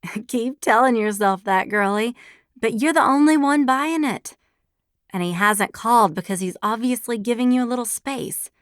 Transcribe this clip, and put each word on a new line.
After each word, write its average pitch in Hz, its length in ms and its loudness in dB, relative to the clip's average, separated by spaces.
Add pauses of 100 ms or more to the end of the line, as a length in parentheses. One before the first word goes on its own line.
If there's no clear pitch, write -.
<laughs> 214 260 -10
Keep 247 320 -4
telling 247 360 4
yourself 208 480 0
that, 190 240 0
girlie, 208 460 0 (440)
but 214 220 -2
you're 302 120 2
the 311 100 4
only 294 340 4
one 285 300 2
buying 302 380 0
it. - 320 -6 (720)
And 185 120 -4
he 175 100 -2
hasn't 202 400 0
called 220 420 2
because 180 260 -6
he's 185 220 -4
obviously 233 560 -2
giving 240 340 0
you 254 120 2
a - 40 -2
little 247 160 -4
space. - 680 -8 (120)